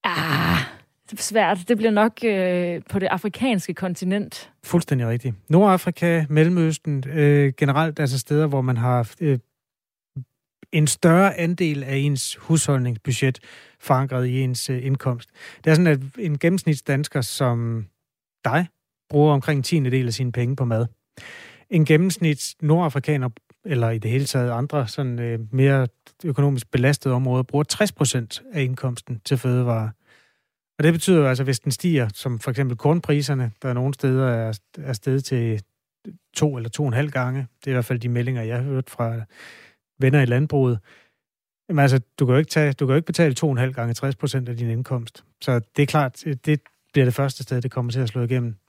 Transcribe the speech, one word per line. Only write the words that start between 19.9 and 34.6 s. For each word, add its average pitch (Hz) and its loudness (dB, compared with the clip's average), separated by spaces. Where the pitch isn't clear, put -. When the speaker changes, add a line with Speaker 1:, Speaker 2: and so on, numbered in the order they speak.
Speaker 2:
af 113 -4
sine 123 -4
penge 123 -2
på 131 -2
mad. 117 0
En 156 4
gennemsnits 160 2
nordafrikaner, 147 0
eller 120 0
i 113 -2
det 110 -4
hele 135 0
taget 123 -2
andre, 127 -2
sådan, 123 -6
øh, 117 -4
mere 131 4
økonomisk 143 0
belastede 135 2
områder, 127 0
bruger 143 -2
tres - 0
procent - -2
af 147 -4
indkomsten 127 -4
til 135 0
fødevarer. 120 0
Og 143 -2
det 165 6
betyder 170 4
jo 143 6
altså, 127 0
hvis 131 0
den 143 -2
stiger, 139 0
som 120 -6
for 139 -6
eksempel 123 -2
kornpriserne, 143 0
der 131 -4
nogle 127 -2
steder 131 0
er, 113 -2